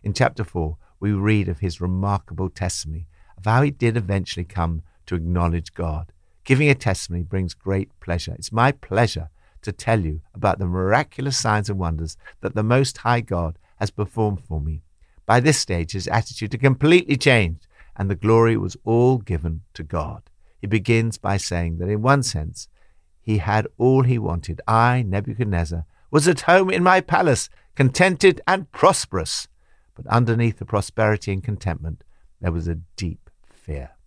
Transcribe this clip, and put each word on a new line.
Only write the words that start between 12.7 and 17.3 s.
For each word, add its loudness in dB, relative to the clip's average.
High 0
God -4
has -4
performed -2
for -6
me. -6
By 4
this 2
stage, -4
his -6
attitude -4
had -6
completely 4
changed, 2